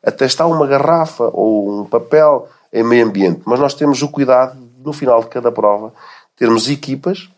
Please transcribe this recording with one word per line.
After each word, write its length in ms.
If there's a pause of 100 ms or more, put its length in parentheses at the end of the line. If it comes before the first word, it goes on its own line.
até 220
está 200
uma 200
garrafa 680
ou 480
um 40
papel 640 (240)
em 120
meio 220
ambiente. 400
Mas 140
nós 140
temos 280
o 60
cuidado, 500 (260)
no 100
final 280
de 60
cada 240
prova, 420 (440)
termos 320
equipas 680